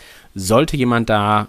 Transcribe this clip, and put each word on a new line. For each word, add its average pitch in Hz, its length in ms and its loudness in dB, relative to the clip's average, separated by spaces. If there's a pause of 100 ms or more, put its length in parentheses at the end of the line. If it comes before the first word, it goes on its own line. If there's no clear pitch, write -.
(340)
Sollte 110 420 0
jemand 120 320 0
da 107 400 0